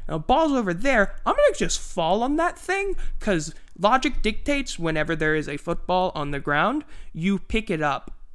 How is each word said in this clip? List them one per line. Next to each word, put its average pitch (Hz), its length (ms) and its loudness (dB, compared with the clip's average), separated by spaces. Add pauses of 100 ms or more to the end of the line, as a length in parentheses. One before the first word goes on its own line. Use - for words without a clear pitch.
and 151 80 -4
the 160 40 -2
ball's 285 340 4
over 208 200 2
there, 208 420 4 (100)
I'm 453 100 2
gonna 587 220 6
just 165 240 0
fall 185 420 0
on 294 140 0
that 339 200 0
thing," 392 380 -2 (240)
'cause 165 340 -2 (240)
logic 247 440 2
dictates 277 580 0
whenever 160 380 0
there 156 180 2
is 151 140 -2
a 143 80 -6
football 180 580 -2
on 143 160 -4
the 139 80 -4
ground, 170 460 0 (260)
you 185 280 0
pick 220 300 -2
it 160 120 -2
up, 143 300 -2 (240)